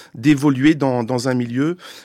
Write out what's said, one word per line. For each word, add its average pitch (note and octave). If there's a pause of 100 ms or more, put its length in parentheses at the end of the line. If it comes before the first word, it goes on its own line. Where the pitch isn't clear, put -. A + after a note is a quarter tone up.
(140)
d'évoluer C#3
dans, C3
dans B2
un B2+
milieu B2+ (280)